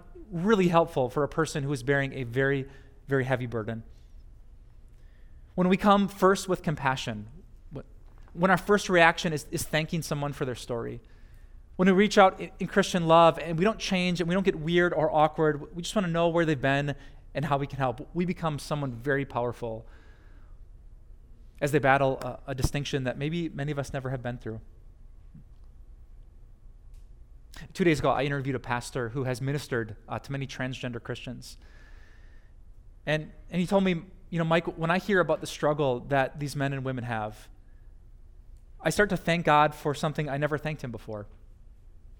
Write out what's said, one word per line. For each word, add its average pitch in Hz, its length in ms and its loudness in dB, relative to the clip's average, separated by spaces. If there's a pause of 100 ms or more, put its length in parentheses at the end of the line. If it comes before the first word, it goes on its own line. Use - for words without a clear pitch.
(320)
really 185 360 4
helpful 165 420 2
for 147 140 -2
a 139 60 -2
person 156 340 -2
who 139 80 -4
is 135 100 -4
bearing 135 320 0
a 135 100 -8
very, 135 420 0 (420)
very 135 160 0
heavy 127 220 -2
burden. 113 380 -6 (1700)
When 180 140 4
we 190 80 6
come 202 300 4
first 185 420 2
with 175 120 0
compassion, 131 680 -2 (1040)
when 175 180 2
our 180 60 6
first 202 320 2
reaction 170 440 6
is, 147 180 -4
is - 120 -4
thanking 156 380 -2
someone 143 320 -4
for 147 120 -6
their 127 100 -4
story, 120 460 -6 (760)
when 185 120 4
we 196 60 8
reach 208 240 4
out 190 220 8
in, 175 200 -10
in 185 80 -4
Christian 180 400 2
love 160 320 8
and 165 180 -4
we 165 60 2
don't 214 160 0
change 180 400 0
and 170 80 -2
we 170 60 0
don't 196 100 2
get 190 160 0
weird 170 340 4
or 151 200 0
awkward, 156 640 2
we 170 60 -8
just - 140 -6
wanna 196 120 0
know 170 200 2
where 170 180 2
they've 151 160 0
been 139 340 2 (380)
and 143 120 -2
how 139 120 2
we 139 100 -4
can 135 100 -10
help, 127 360 -2
we 175 120 0
become 165 340 -4
someone 143 320 -4
very 135 340 -2
powerful 117 600 -4 (1800)
as 147 100 0
they 147 80 4
battle 135 420 4
a, 123 260 -10
a 139 80 -6
distinction 135 480 -2
that 127 140 -4
maybe 156 320 -4
many 143 220 -6
of 147 60 -8
us 139 160 -6
never 131 160 -6
have 131 140 -6
been 123 140 -6
through. 113 220 -10 (3250)
Two 190 100 0
days 160 160 4
ago, 147 100 2
I 127 140 2
interviewed 143 320 -2
a 117 40 -4
pastor 120 500 -6
who 123 160 -4
has 127 160 -4
ministered, 131 560 -4 (100)
uh, 117 120 -6
to - 120 -12
many 139 160 -6
transgender 123 560 -8
Christians. 120 540 -12 (1500)
And, 156 260 -2 (180)
and 170 100 -2
he 175 80 0
told 196 160 4
me, 175 200 0 (260)
"You 170 100 -2
know, 170 60 0
Mike, 165 200 2 (120)
when 160 120 0
I 175 80 2
hear 190 220 2
about 156 220 2
the 151 60 -8
struggle 147 600 0
that 135 320 0
these 143 160 -6
men 139 160 -2
and 131 140 -4
women 131 180 -4
have, 110 460 -6 (1300)
I - 100 -2
start 208 180 2
to 185 80 -2
thank 170 280 0
God 151 300 4
for 147 180 -2
something 151 360 -4
I 135 80 -4
never 147 200 0
thanked 151 260 -8
him 127 80 -8
before, 107 360 -10 (920)